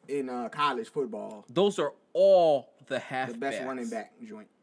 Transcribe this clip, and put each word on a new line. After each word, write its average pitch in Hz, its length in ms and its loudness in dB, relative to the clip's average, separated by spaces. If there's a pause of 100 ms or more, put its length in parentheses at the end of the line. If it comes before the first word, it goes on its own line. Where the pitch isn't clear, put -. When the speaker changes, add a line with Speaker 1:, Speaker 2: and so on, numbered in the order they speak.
Speaker 1:
in, 135 200 -4
uh, 123 220 -6
college 139 380 -2
football. 110 600 -8
Speaker 2:
Those 190 300 2
are 147 140 -2 (200)
all 175 580 6 (160)
the 139 100 -6
Speaker 1:
The 117 40 -2
best - 80 -12 (520)
Speaker 2:
halfbacks - 60 -6
Speaker 1:
running 123 240 -8
back 113 220 -8 (120)
joint 107 240 -18 (140)